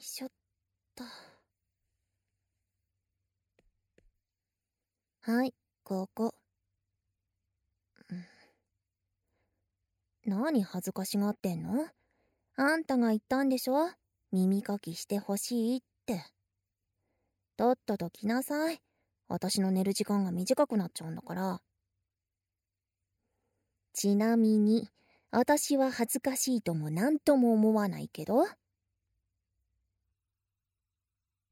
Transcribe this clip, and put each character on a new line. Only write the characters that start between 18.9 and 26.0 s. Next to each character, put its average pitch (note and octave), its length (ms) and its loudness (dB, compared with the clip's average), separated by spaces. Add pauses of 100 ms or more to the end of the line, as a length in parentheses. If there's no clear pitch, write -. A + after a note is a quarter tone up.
私 F3+ 320 -2
の F#3+ 100 2
寝 F#3+ 140 0
る G3 80 -2
時 G#3 140 -2
間 G3+ 180 0
が F3+ 80 -4
短 A#3 340 0
く A3 120 -2
な F3+ 80 -2
っ - 80 -10
ち - 80 -12
ゃ - 20 -14
う D#3+ 60 -10
ん D#3+ 40 -8
だ - 60 -12
か E3+ 140 -10
ら。 F#3 260 -4 (2250)
ち G3+ 240 2
な A3+ 220 4
み A3 200 6
に、 G#3+ 300 4 (420)
私 C#4+ 460 2
は C4 160 2
恥 A#3 220 -2